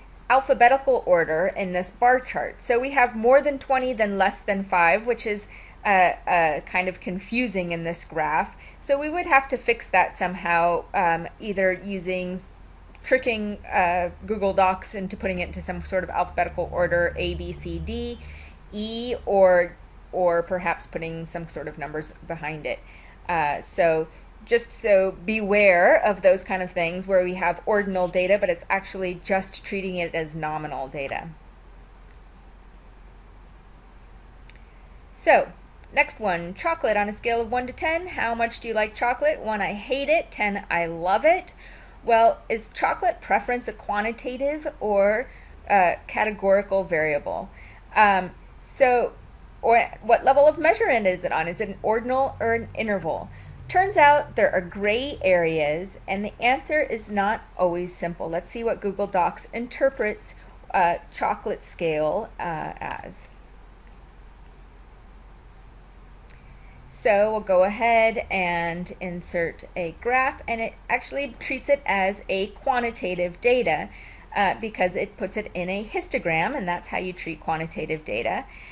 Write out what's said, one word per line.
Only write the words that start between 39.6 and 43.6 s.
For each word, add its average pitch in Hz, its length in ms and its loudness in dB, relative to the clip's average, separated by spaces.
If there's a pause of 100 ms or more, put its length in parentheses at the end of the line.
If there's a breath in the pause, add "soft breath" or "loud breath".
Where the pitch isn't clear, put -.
I 175 100 -2
hate 254 380 -4
it. 330 200 2
Ten, 202 400 -2
I 170 140 0
love 175 400 0
it. 349 300 2 (500 loud breath)
Well, 226 460 4
is 220 240 -4
chocolate - 480 -2
preference 247 440 -2